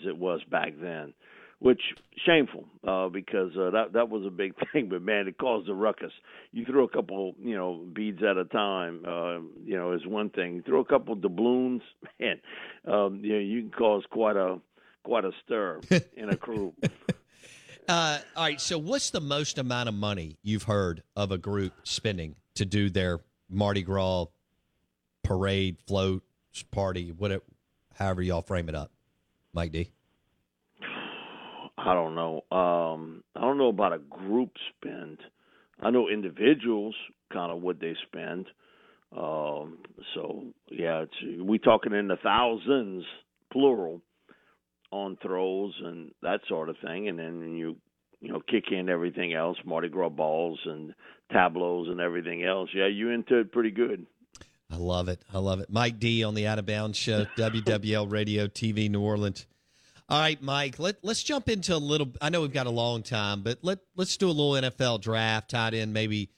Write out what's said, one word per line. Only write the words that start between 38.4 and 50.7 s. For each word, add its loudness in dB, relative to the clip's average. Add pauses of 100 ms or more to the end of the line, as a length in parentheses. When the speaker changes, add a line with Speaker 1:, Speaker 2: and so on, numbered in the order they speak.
Speaker 1:
Um, -4 (360)
so, -8 (260)
yeah, -2
it's, -10
we 4
talking 6
in 0
the 0
thousands, 2 (460)
plural, 4 (880)
on -4
throws -2 (100)
and -12 (100)
that 0
sort -2
of -6
thing. -6
And -4
then -8
you, -6 (460)
you -10
know, -4
kick -2
in -4
everything -2
else, 0
Mardi -2
Gras 0
balls -2
and -10 (360)